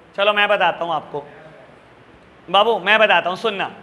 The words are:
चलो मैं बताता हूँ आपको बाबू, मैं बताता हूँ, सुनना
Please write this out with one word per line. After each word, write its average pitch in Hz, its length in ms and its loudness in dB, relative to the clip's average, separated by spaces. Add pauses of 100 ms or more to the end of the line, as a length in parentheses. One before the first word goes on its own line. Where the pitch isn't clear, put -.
(160)
चलो 208 180 0
मैं 208 140 0
बताता 185 380 0
हूँ 170 80 -6
आपको 143 300 -8 (1200)
बाबू, 202 320 2
मैं 208 200 4
बताता 185 300 2
हूँ, 208 80 -6
सुनना 190 340 -6 (120)